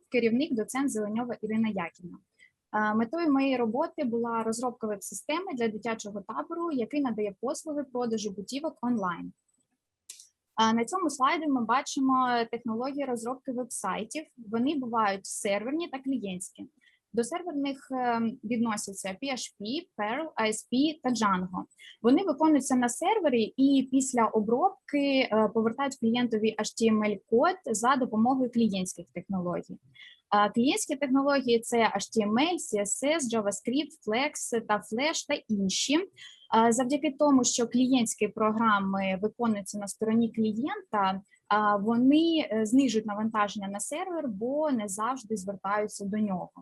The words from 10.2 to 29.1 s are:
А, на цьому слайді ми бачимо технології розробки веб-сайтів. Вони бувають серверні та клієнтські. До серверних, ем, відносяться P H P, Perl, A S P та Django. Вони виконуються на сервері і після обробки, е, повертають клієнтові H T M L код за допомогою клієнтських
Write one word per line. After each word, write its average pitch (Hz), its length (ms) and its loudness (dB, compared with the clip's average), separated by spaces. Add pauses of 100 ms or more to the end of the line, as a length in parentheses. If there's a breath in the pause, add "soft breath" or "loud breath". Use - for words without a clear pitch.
А, 220 180 4
на 233 120 2
цьому 359 260 -2
слайді 302 360 0
ми 262 180 0
бачимо 262 640 0 (220)
технології 240 540 -6
розробки 247 480 -6
веб-сайтів. 233 720 -6 (120)
Вони 233 380 -2
бувають 220 520 0
серверні 233 600 -2
та 269 100 -8
клієнтські. 202 720 -6 (420 soft breath)
До 233 120 0
серверних, 285 680 -4
ем, 240 540 0
відносяться 214 640 -2
P 226 240 -6
H - 280 -8
P, 202 60 -10 (300)
Perl, 233 300 -4 (100)
A 220 100 0
S 214 260 -4
P 294 300 2
та 254 80 0
Django. 190 520 0 (400 loud breath)
Вони 277 220 6
виконуються 302 520 4
на 247 120 4
сервері 320 540 2 (140)
і 269 340 4
після 254 360 2
обробки, 269 1040 2
е, 214 220 4
повертають 233 460 0
клієнтові 226 580 2
H - 240 -4
T 220 100 6
M 214 180 2
L 202 100 -4 (100)
код 320 260 4 (100)
за 233 300 2
допомогою 247 540 2
клієнтських 190 640 0